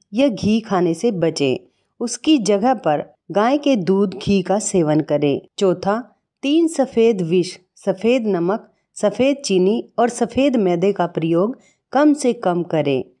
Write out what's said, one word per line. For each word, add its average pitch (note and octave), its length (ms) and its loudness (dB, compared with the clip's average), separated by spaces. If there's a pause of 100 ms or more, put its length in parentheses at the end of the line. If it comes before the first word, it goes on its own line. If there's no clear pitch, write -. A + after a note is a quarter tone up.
(140)
या C#4 140 2
घी G#3+ 340 0
खाने F3 320 0
से A#3 180 -2
बचें, D#3 440 0 (440)
उसकी C4 400 0
जगह G#3 360 0
पर D3+ 280 -2 (280)
गाय A#3 260 2
के C#4 180 0
दूध F#3+ 400 0
घी G3+ 260 -2
का F#3+ 180 -2
सेवन D#3 420 0
करें। D3 380 0 (180)
चौथा, F#3+ 400 0 (440)
तीन D#4 260 2
सफेद A3+ 560 0
विष, E3+ 320 0 (200)
सफेद A3 520 -2
नमक, F#3 440 -2 (240)
सफेद B3 420 0
चीनी G3+ 600 0
और A#3 120 2
सफेद B3+ 460 0
मैदे F#3 360 2
का F3+ 160 -2
प्रयोग E3+ 500 -2 (340)
कम D4 220 4
से C4 200 0
कम F3 300 -2
करें। C#3+ 380 0 (180)